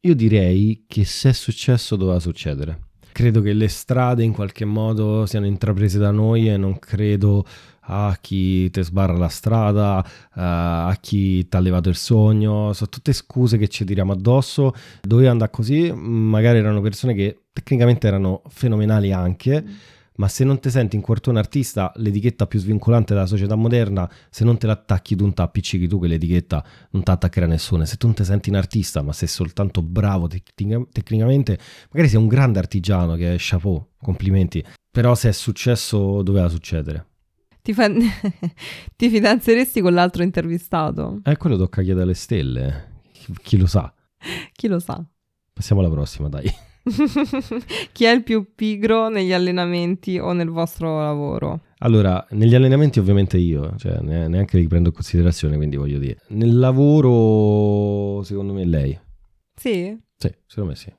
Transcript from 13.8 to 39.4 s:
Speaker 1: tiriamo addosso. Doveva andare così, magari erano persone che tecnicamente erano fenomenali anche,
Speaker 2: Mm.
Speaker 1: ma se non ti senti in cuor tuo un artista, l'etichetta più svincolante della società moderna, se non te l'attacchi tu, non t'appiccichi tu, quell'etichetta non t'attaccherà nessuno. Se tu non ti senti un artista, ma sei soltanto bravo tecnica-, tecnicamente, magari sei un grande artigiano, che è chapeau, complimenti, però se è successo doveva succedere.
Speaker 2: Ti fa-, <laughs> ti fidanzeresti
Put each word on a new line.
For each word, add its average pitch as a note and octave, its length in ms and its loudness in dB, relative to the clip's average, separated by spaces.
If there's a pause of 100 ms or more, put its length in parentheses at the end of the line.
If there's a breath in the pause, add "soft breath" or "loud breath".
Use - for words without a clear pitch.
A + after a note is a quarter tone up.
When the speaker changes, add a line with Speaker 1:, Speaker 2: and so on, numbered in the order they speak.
Speaker 1:
tiriamo G2 280 0
addosso. B2+ 600 2 (300 loud breath)
Doveva A#2+ 280 6
andare A2 220 2
così, D3+ 420 0
magari A2 640 2
erano G#2 220 2
persone G#2+ 340 -2
che G2 280 -4 (100)
tecnicamente A#2+ 540 2
erano G2 420 0
fenomenali G#2+ 640 0
anche, F#2 500 0
Speaker 2:
Mm. G3+ 100 -16 (440 loud breath)
Speaker 1:
ma G2 120 0
se - 160 0
non C3+ 160 2
ti C3+ 100 -2
senti A#2 260 0
in G2+ 60 -2
cuor A2 180 -2
tuo B2+ 120 0
un A2+ 60 2
artista, G#2 580 -2
l'etichetta G#2+ 500 -2
più - 140 -2
svincolante G#2+ 540 2
della F#2+ 120 0
società G2+ 300 0
moderna, G#2+ 520 0 (220 soft breath)
se - 140 -2
non A#2 140 4
te A#2 100 -2
l'attacchi G#2 480 -2
tu, G2+ 80 0
non G2 100 0
t'appiccichi F2+ 540 -2
tu, G2 100 0
quell'etichetta E2 640 0 (280 soft breath)
non F#2+ 100 -2
t'attaccherà F2+ 440 0
nessuno. D#2+ 380 0
Se - 120 -6
tu A#2+ 100 -2
non A2 80 2
ti G#2 100 -2
senti G2 240 0
un G2 60 0
artista, F#2 480 -2
ma C#2+ 100 -4
sei F2 160 -4
soltanto F#2 540 -4
bravo F#2 460 -2
tecnica-, G#2+ 640 -6
tecnicamente, A2+ 680 0 (320 loud breath)
magari D3+ 180 2
sei A2 120 4
un A2 80 4
grande A#2+ 320 4
artigiano, F2 560 0
che F2 180 0
è - 40 0
chapeau, F2 500 -2 (120)
complimenti, F#2 640 0 (260 loud breath)
però A#2+ 260 2
se A#2+ 120 0
è G#2 40 2
successo G2+ 880 -2
doveva F#2 260 2
succedere. D#2 600 -6 (520)
Speaker 2:
Ti A3+ 120 -6
fa-, G#3+ 180 2
<laughs> - 1040 -4
ti A#3+ 120 2
fidanzeresti A3+ 720 2